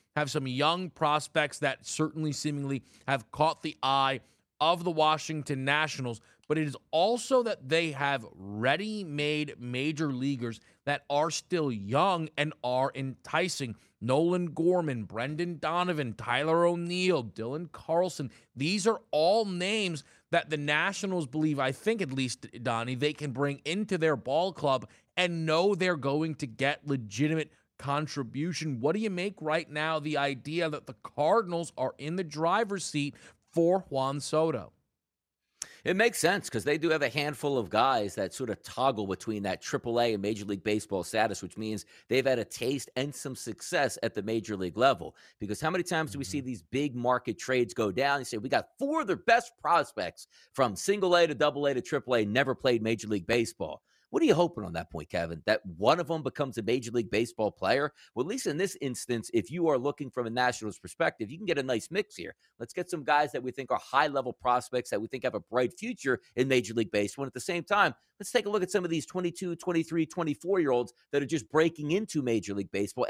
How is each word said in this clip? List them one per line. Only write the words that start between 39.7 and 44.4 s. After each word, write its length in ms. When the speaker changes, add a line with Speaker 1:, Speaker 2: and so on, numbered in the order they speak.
Speaker 2:
A 100
and 100
Major 220
League 180
Baseball 440
status, 360
which 160
means 280
they've 160
had 120
a 60
taste 540
and 180
some 180
success 720
at 100
the 80
Major 360